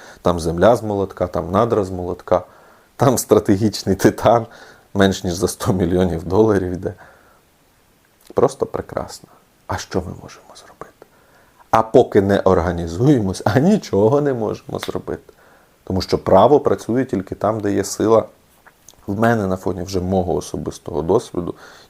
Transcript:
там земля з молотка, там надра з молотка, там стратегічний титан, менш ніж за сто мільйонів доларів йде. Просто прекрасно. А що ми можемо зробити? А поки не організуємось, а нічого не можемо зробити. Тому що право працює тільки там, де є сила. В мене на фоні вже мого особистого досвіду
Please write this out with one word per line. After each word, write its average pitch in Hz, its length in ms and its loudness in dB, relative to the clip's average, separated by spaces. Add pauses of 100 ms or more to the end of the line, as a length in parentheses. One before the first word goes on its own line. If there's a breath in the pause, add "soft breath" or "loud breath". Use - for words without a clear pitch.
(220 loud breath)
там 87 180 0
земля 87 360 4
з 110 80 -8
молотка, 98 440 -4
там 85 240 -6
надра 107 320 0
з 92 60 -6
молотка, 90 540 -4 (520 soft breath)
там 120 220 2
стратегічний 104 800 0
титан, 113 500 2 (480 loud breath)
менш 95 300 2
ніж 90 100 -2
за 92 140 -2
сто - 260 -4
мільйонів 90 500 0
доларів 95 480 2
йде. 92 220 -8 (1400 soft breath)
Просто - 320 0
прекрасно. - 640 -10 (380)
А 101 100 -8
що - 220 -6
ми 90 120 -8 (100)
можемо - 240 -20 (100)
зробити? - 500 -20 (640 soft breath)
А 113 120 4
поки 113 380 4
не 98 180 2
організуємось, 92 1080 0
а - 140 2
нічого 143 640 2
не 143 120 0
можемо - 460 -6
зробити. - 540 -10 (500 soft breath)
Тому 95 180 -2
що - 160 -2
право 117 420 6
працює 117 460 -2
тільки 95 300 -6
там, 110 240 -4
де 101 140 -2
є 98 100 0
сила. 110 420 2 (800)
В 101 120 -4
мене 113 280 0
на 92 100 -2
фоні 92 260 -6
вже 95 160 -4
мого 90 360 -2
особистого 80 640 -8
досвіду 87 540 -4 (340 loud breath)